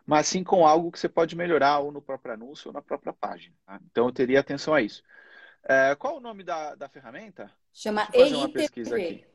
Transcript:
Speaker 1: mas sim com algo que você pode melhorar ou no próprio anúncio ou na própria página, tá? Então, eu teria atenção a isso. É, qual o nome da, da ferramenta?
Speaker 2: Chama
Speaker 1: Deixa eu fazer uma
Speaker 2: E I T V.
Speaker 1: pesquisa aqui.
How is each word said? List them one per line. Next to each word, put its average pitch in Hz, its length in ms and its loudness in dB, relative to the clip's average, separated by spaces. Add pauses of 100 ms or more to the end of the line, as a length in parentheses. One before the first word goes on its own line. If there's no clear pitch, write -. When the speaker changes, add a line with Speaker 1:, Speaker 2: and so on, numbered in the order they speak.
Speaker 1:
mas 151 220 2
sim 185 160 -4
com 175 200 4
algo 170 280 4
que - 80 -16
você 170 80 -2
pode 170 260 -2
melhorar 147 460 2
ou 143 100 -6
no 147 100 -14
próprio 131 340 -12
anúncio 117 340 -16
ou 151 40 -14
na 143 80 -12
própria - 320 -8
página, 87 420 -12 (120)
tá? 98 140 -18 (100)
Então, 117 160 2
eu 123 60 -4
teria 131 260 2
atenção 143 360 -2
a 143 60 4
isso. - 220 -6 (640)
É, 135 320 2
qual 302 200 -6
o 277 40 -16
nome 214 240 -16
da, 160 320 -10
da 139 120 -16
ferramenta? 135 640 -20 (200)
Speaker 2:
Chama 214 340 -4
Speaker 1:
Deixa - 100 -4
eu 247 80 10
fazer 294 120 4
uma 277 100 -2
Speaker 2:
E - 20 -6
I - 40 -14
T - 60 -4
V. 311 40 2
Speaker 1:
pesquisa 233 340 -4
aqui. 175 280 -6 (100)